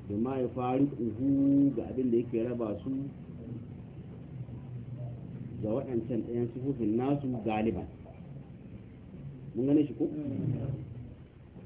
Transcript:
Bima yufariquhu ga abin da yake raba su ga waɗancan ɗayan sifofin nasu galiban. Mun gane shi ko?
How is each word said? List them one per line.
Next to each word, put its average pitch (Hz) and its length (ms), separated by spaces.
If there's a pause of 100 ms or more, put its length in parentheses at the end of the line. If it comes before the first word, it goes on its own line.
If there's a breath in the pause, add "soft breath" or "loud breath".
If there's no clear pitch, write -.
Bima 113 340
yufariquhu 135 1400
ga 110 140
abin 123 240
da 113 60
yake 120 260
raba 117 340
su 131 140 (2750)
ga 107 100
waɗancan 123 500
ɗayan 120 280
sifofin 123 480
nasu 139 300 (180)
galiban. 107 420 (1600)
Mun 120 140
gane 147 220
shi - 80
ko? - 140 (1600)